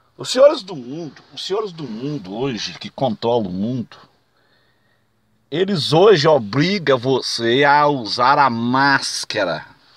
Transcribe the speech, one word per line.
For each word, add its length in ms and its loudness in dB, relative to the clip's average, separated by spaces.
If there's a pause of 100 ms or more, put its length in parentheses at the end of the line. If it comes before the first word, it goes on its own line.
(180)
Os 120 -10
senhores 320 4
do 140 -16
mundo, 480 -14 (100)
os 120 -14
senhores 260 -6
do 140 -12
mundo 500 -10
hoje, 420 -6
que 120 -14
controlam 600 -4
o 40 -8
mundo, 420 -6 (1500)
eles 440 -2
hoje 340 6
obrigam 720 2
você 680 0
a 240 4
usar 500 0
a 120 4
máscara. 1160 -2 (320)